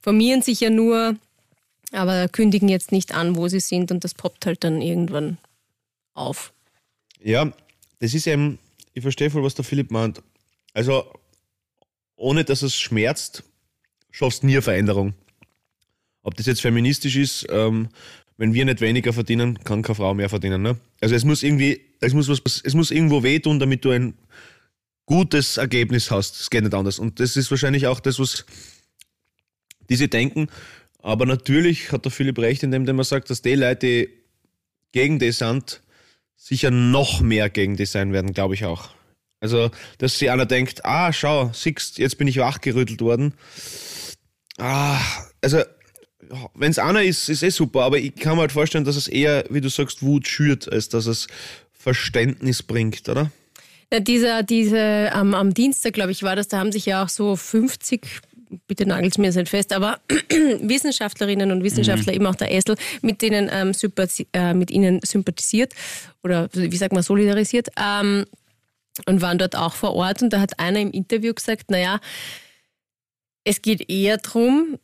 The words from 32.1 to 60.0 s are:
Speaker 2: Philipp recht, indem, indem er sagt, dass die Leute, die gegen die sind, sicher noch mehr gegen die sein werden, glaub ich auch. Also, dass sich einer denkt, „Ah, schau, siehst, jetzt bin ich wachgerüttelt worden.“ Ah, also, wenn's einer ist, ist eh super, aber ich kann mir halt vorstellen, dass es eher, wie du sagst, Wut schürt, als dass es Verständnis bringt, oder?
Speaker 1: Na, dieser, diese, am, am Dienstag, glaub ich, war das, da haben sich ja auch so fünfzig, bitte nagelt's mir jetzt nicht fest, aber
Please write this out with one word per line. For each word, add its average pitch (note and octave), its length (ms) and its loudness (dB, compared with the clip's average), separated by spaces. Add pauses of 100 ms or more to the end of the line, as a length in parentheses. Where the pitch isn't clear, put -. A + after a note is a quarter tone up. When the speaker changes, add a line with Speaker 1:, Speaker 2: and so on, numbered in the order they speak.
Speaker 2:
Philipp C3+ 260 -2
recht, A#2+ 240 0
indem, C3 200 0
indem C3 160 0
er C3 60 0
sagt, C3+ 260 -4
dass B2 100 -6
die B2 140 2
Leute, B2+ 220 2 (100)
die A#2+ 220 2 (840)
gegen C#3+ 260 0
die A#2+ 140 0
sind, A#2+ 480 -4 (560)
sicher C3+ 340 -2
noch B2 520 4
mehr G#2+ 260 2
gegen G2+ 280 -2
die G2+ 100 -2
sein G2 260 -2
werden, F#2+ 220 -2
glaub F#2+ 180 -2
ich G2 140 -6
auch. E2+ 240 -8 (500)
Also, A#2 300 0 (260)
dass - 220 -2
sich C3+ 120 2
einer B2+ 160 2
denkt, B2+ 380 -2
„Ah, E3 280 0
schau, C#3+ 420 0
siehst, - 440 -6
jetzt B2+ 200 0
bin C#3+ 100 0
ich C3 100 0
wachgerüttelt B2 600 -2
worden.“ A#2+ 340 0 (1200)
Ah, C#3 400 0 (440)
also, C#3+ 200 4 (920)
wenn's D3 260 0
einer F3+ 240 2
ist, F3+ 240 0
ist D3 160 -2
eh F#3 60 4
super, C3+ 320 2
aber C3+ 160 4
ich C#3 180 -4
kann D#3 180 0
mir E3 60 4
halt D3 120 2
vorstellen, D3+ 320 0
dass C#3+ 120 0
es C#3+ 100 -4
eher, C#3+ 420 2
wie C#3+ 120 -2
du C3+ 80 -2
sagst, - 340 -4
Wut C#3+ 240 2
schürt, - 460 0
als A2 160 -2
dass A2+ 180 -2
es A2+ 220 -4 (440)
Verständnis B2+ 920 -2
bringt, A2 440 -4
oder? D3 220 0 (600)
Speaker 1:
Na, A3+ 80 2
dieser, A#3 420 2
diese, G#3+ 720 2
am, G3+ 220 4
am G3 200 2
Dienstag, B3 380 0
glaub G3 160 -2
ich, F#3+ 160 -6
war F#3+ 100 0
das, G3+ 140 -4
da G3+ 100 -2
haben G3+ 140 0
sich G#3 140 -4
ja F#3+ 180 0
auch F#3 40 -6
so G#3 280 -2
fünfzig, A3 720 -2 (600)
bitte G3 200 -2
nagelt's F#3 320 0
mir G3+ 80 4
jetzt F3+ 100 2
nicht F3+ 140 0
fest, G3+ 220 -2
aber G3+ 320 -2